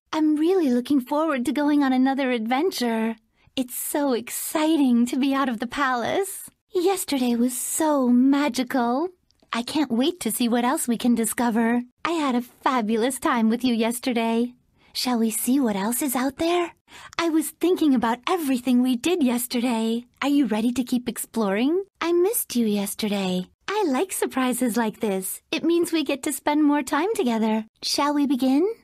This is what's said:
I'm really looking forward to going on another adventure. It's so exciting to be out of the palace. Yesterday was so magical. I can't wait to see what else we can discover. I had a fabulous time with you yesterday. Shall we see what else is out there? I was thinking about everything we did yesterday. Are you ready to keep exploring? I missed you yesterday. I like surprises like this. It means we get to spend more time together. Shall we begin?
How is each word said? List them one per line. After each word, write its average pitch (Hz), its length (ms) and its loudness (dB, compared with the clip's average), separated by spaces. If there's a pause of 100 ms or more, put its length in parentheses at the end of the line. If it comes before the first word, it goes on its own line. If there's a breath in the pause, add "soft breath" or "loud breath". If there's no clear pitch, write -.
(120)
I'm 311 240 2
really 330 320 2
looking 247 320 2
forward 285 460 -2
to 302 60 -2
going 294 300 2
on 262 120 2
another 262 360 2
adventure. 233 880 -2 (400)
It's 254 180 -4
so 285 380 -2
exciting 254 920 2
to 277 100 -4
be 269 160 2
out 269 160 0
of 226 100 -4
the 247 80 -4
palace. 262 840 -2 (240)
Yesterday 320 600 0
was 247 220 0
so 285 520 0
magical. 262 1000 2 (460)
I 233 80 -4
can't 269 280 -2
wait 277 300 0
to 226 100 -4
see 240 180 -2
what 240 160 0
else 285 220 0
we 233 120 0
can 240 160 2
discover. 233 680 0 (220)
I 320 80 -2
had 285 220 0
a 247 80 0
fabulous 240 760 -2
time 233 300 2
with 240 160 0
you 247 80 2
yesterday. 233 800 0 (400 soft breath)
Shall 247 260 -2
we 226 120 2
see 247 280 0
what 220 180 2
else 220 260 -2
is 262 120 -2
out 277 220 -2
there? 339 360 0 (460 loud breath)
I 339 100 0
was 311 220 0
thinking 320 440 2
about 240 340 0
everything 262 540 0
we 254 120 2
did 330 280 0
yesterday. 240 840 -2 (180)
Are 269 60 -2
you 285 180 2
ready 220 260 0
to 247 120 -2
keep 247 240 -2
exploring? 226 760 -2 (160)
I 339 120 0
missed 359 420 0
you 233 120 2
yesterday. 196 800 -2 (200)
I 415 220 -2
like 285 240 0
surprises 247 640 -2
like 220 240 -2
this. 190 500 -4
It 320 140 -4
means 339 280 2
we 311 120 0
get 285 200 -4
to 302 80 -2
spend 302 300 0
more 294 200 4
time 320 320 -2
together. 220 500 0 (180)
Shall 294 320 0
we 285 120 2
begin? 269 400 2 (180)